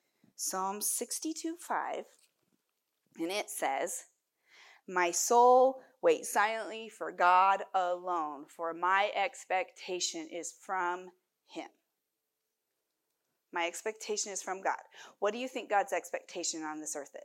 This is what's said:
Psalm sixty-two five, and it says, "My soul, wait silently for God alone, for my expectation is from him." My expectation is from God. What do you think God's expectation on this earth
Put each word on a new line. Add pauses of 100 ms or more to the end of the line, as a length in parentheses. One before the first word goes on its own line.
(360)
Psalm
sixty-two
five, (1120)
and
it
says, (840)
"My
soul, (200)
wait
silently
for
God (100)
alone,
for
my
expectation
is
from (340)
him." (1800)
My
expectation
is
from
God. (400)
What
do
you
think
God's
expectation
on
this
earth